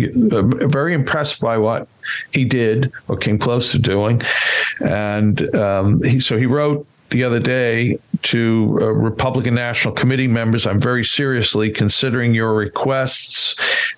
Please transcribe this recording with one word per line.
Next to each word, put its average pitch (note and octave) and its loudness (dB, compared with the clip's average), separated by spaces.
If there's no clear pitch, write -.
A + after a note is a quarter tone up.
uh, G#2+ 2
very C#3+ 0
impressed D3 -2
by A#2 0
what A2 -2
he C3+ 0
did B2 0
or - -2
came G#2+ -2
close B2 0
to - 0
doing. G#2 2
And, G#2 0
um, G2+ 2
he, B2+ 2
so B2 0
he B2 2
wrote D3 0
the B2 2
other A#2+ 0
day A#2+ 0
to, A2+ 2
uh, G#2+ 2
Republican A#2 0
National A#2+ -2
Committee B2+ 2
members, A2+ 0
"I'm G#2 0
very B2 0
seriously A#2 0
considering A#2+ 0
your A2+ 0
requests. B2+ -2